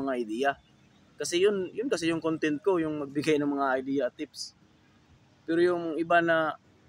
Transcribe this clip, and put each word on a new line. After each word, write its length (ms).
mga 80
idea. 360
Kasi 240
yun, 320
yun 160
kasi 180
yung 140
content 400
ko, 160
yung 240
magbigay 400
ng 80
mga 160
idea 240
at 80
tips. 400
Pero 100
yung 380
iba 240
na 320